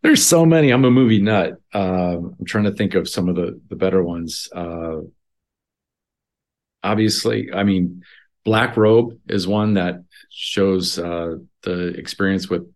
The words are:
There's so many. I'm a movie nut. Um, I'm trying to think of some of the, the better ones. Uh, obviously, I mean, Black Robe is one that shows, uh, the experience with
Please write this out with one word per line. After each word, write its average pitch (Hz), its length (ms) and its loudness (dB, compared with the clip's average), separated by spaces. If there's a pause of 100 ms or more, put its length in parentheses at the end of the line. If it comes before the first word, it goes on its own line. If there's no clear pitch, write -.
There's 302 220 4
so 165 220 6
many. 160 240 6
I'm 131 140 4
a 127 60 6
movie 120 300 6
nut. 98 340 0 (180)
Um, 90 680 -2
I'm - 80 -10
trying 104 180 -2
to 98 80 0
think 98 220 -2
of 85 140 0
some 90 200 -2
of 87 80 0
the, - 320 -4
the - 80 -12
better 95 260 0
ones. 85 520 -8
Uh, 82 460 -8 (1800)
obviously, 107 720 -2
I 101 120 -2
mean, 90 380 0 (420)
Black 110 320 0
Robe 113 420 4 (100)
is 92 180 -4
one 107 280 0
that 90 280 -2 (280)
shows, 95 680 -2
uh, 85 380 -6 (260)
the 90 260 -6
experience 95 600 -4
with 87 140 -4 (140)